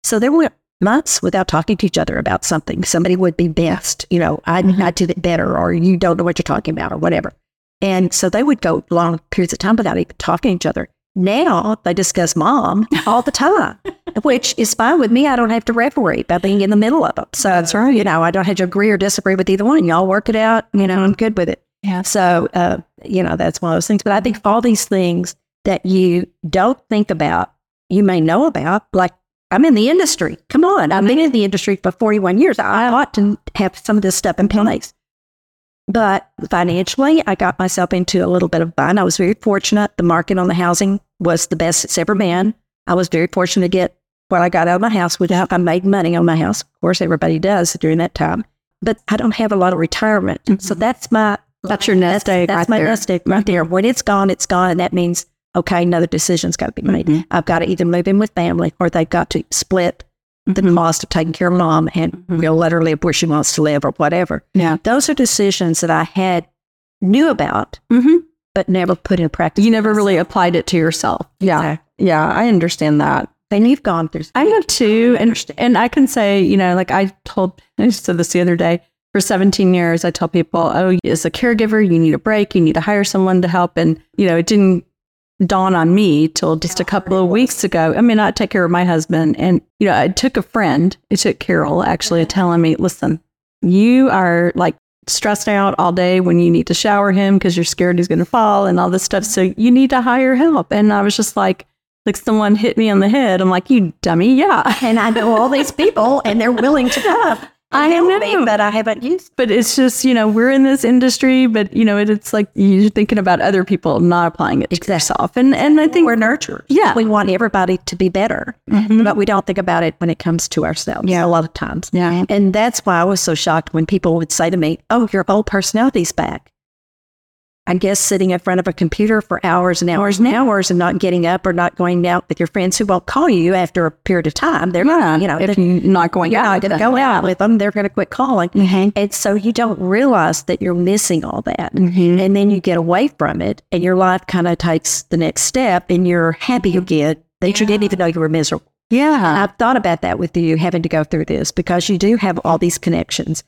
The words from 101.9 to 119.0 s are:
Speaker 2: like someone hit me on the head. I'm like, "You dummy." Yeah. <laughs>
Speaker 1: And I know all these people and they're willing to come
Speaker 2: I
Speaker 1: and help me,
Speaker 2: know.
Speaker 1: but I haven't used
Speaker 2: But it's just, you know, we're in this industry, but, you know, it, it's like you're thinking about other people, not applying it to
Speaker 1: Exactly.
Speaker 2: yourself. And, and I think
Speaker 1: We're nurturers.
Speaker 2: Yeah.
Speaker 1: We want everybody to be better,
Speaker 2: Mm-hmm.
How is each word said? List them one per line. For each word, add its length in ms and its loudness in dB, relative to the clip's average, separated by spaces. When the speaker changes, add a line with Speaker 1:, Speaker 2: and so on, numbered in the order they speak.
Speaker 2:
like 100 -2
someone 380 0
hit 220 0
me 140 2
on 100 2
the 80 2
head. 320 2
I'm 100 2
like, 200 -2
"You 220 4
dummy." 320 2
Yeah. 280 2
<laughs> 40 -6
Speaker 1:
And 160 0
I 120 0
know 260 0
all 120 2
these 240 -2
people 520 0
and 160 0
they're 120 0
willing 380 2
to 100 -4
come 380 0
Speaker 2:
I 140 2
Speaker 1:
and 80 4
help 140 2
me, 120 -2
Speaker 2:
know. 120 2
Speaker 1:
but 140 2
I 100 2
haven't 320 -2
used 340 -4
Speaker 2:
But 140 0
it's 240 2
just, 300 2
you 100 4
know, 140 2
we're 240 2
in 100 4
this 220 2
industry, 640 2
but, 260 -2
you 100 2
know, 140 2
it, 100 0
it's 240 -2
like 220 0
you're 360 4
thinking 280 0
about 220 0
other 240 2
people, 340 -2
not 300 2
applying 340 -2
it 80 -8
to 60 -2
Speaker 1:
Exactly. 180 -4
Speaker 2:
yourself. 420 -4
And, 200 4
and 240 4
I 80 2
think 180 4
Speaker 1:
We're 80 0
nurturers. 540 -2
Speaker 2:
Yeah. 260 2
Speaker 1:
We 100 2
want 260 0
everybody 480 0
to 180 -10
be 140 0
better, 440 -4
Speaker 2:
Mm-hmm. 320 4